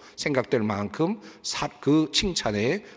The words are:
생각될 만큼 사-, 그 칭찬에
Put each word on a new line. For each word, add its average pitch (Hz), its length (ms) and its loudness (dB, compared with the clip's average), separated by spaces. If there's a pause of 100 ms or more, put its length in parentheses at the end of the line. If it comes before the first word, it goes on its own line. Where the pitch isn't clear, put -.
(160)
생각될 131 460 0
만큼 107 580 -2 (240)
사-, - 240 -4 (140)
그 151 320 4
칭찬에 135 720 0 (120)